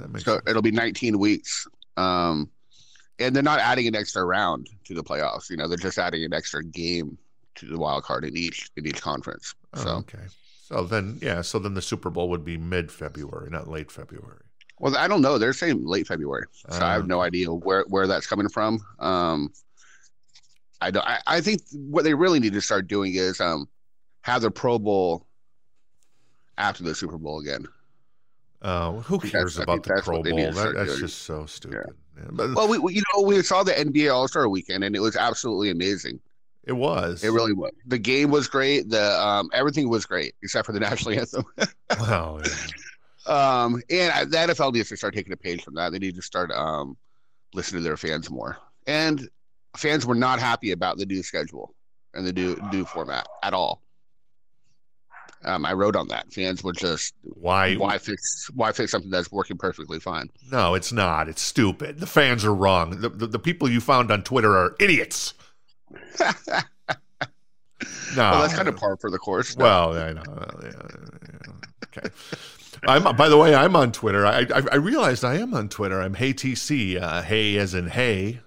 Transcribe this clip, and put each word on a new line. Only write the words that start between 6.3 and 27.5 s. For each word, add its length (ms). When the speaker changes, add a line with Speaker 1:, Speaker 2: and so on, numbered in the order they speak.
Speaker 2:
extra 300
game 520
to 120
the 120
wild 240
card 220
in 120
each, 400
in 120
each 120
conference. 540
Speaker 1:
Oh, 100
Speaker 2:
So. 140
Speaker 1:
okay. 260
So 200
then, 400
yeah, 200
so 180
then 140
the 80
Super 280
Bowl 200
would 140
be 120
mid-February, 960
not 180
late 240
February. 480
Speaker 2:
Well, 160
I 100
don't 160
know. 160
They're 140
saying 340
late 220
February, 380
so 160
I 100
have 100
Speaker 1:
Oh, 20
Speaker 2:
no 140
Speaker 1:
okay. 80
Speaker 2:
idea 240
where, 340
where 220
that's 180
coming 220
from. 320
Um, 540
I 100
don't. 160
I, 220
I 120
think 220
what 300
they 100
really 280
need 140
to 60
start 280
doing 260
is, 260
um, 280
have 200
the 80
Pro 300
Bowl 480
after 240
the 120
Super 240
Bowl 220
again. 260